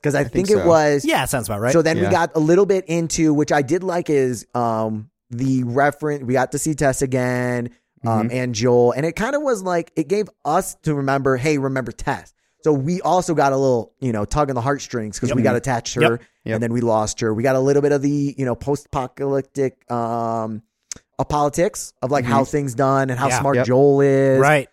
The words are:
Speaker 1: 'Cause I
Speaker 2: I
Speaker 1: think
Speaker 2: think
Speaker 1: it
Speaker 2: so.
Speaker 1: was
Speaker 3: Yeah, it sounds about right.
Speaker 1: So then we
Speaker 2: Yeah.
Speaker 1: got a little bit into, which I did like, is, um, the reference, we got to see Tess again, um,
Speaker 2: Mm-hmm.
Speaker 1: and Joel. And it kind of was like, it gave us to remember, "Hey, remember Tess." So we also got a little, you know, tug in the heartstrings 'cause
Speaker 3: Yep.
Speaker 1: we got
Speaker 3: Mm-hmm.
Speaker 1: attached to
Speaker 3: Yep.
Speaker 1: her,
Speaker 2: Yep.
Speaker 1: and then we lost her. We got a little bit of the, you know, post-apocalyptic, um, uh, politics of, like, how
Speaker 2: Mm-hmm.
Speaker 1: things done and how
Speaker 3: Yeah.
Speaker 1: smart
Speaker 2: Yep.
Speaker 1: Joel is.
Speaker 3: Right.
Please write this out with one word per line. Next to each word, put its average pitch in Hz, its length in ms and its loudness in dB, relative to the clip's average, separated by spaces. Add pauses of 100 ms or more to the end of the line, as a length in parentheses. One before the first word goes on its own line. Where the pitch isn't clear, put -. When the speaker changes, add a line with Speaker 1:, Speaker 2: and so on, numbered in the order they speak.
Speaker 1:
'Cause 147 100 0
I 143 60 2
Speaker 2:
I 143 40 0
Speaker 1:
think 180 240 -2
Speaker 2:
think 202 120 4
Speaker 1:
it - 40 0
Speaker 2:
so. 170 40 2
Speaker 1:
was 151 380 4
Speaker 3:
Yeah, 277 180 0
it 123 60 -4
sounds 120 180 -4
about 104 140 -4
right. 123 120 0
Speaker 1:
So 165 80 6
then 160 160 2
we - 60 0
Speaker 2:
Yeah. - 80 0
Speaker 1:
got 170 240 2
a 160 40 0
little 175 280 4
bit 185 200 0
into, 165 460 0
which 147 180 0
I 147 120 2
did 170 200 -2
like, 180 260 -4
is, 127 440 0
um, 110 560 -2 (220)
the 131 320 0
reference, 143 600 -2
we 123 100 -2
got 127 180 0
to 143 80 -4
see 156 160 -2
Tess 135 260 0
again, 123 680 -2 (360)
um, 113 220 0
Speaker 2:
Mm-hmm. 120 100 -4
Speaker 1:
and 123 180 -4
Joel. 120 360 4
And 131 140 -2
it 165 100 -4
kind 254 200 -4
of 294 60 -2
was 240 220 -2
like, 175 320 -4
it 156 120 -4
gave 202 220 -2 (160)
us 165 380 -2
to 156 100 -2
remember, 139 440 0
"Hey, 147 200 0
remember 131 340 -4
Tess." - 420 -8 (300)
So 156 100 4
we 151 280 -2
also 170 320 0
got 139 200 2
a 135 40 0
little, 127 420 0
you 127 120 -2
know, 104 140 -2
tug 147 240 -2
in 131 60 -6
the 120 60 -2
heartstrings 123 580 -6
'cause 123 100 -2
Speaker 3:
Yep. - 60 -2
Speaker 1:
we 127 60 2
got 127 100 2
Speaker 3:
Mm-hmm. 120 60 0
Speaker 1:
attached 117 380 -4
to 120 60 0
Speaker 3:
Yep. 117 100 4
Speaker 1:
her, 120 80 -2 (260)
Speaker 2:
Yep. 110 100 -4
Speaker 1:
and 113 80 -2
then 117 100 -2
we 120 80 0
lost 110 400 0
her. 110 120 0
We 107 100 -2
got 131 120 4
a 131 40 2
little 139 220 4
bit 143 100 2
of 143 120 2
the, 143 340 -2
you 135 80 -2
know, 120 100 -2
post-apocalyptic, 139 1400 -4
um, 113 680 -4 (580)
uh, 139 40 -2
politics 147 800 -2
of, 131 100 -2
like, 135 140 0
how 139 180 2
Speaker 2:
Mm-hmm. - 80 -4
Speaker 1:
things 139 240 -4
done 135 340 0
and 123 100 -4
how 139 100 0
Speaker 3:
Yeah. 123 100 0
Speaker 1:
smart 139 180 0
Speaker 2:
Yep. 123 80 2
Speaker 1:
Joel 139 360 4
is. 135 380 4
Speaker 3:
Right. 143 340 4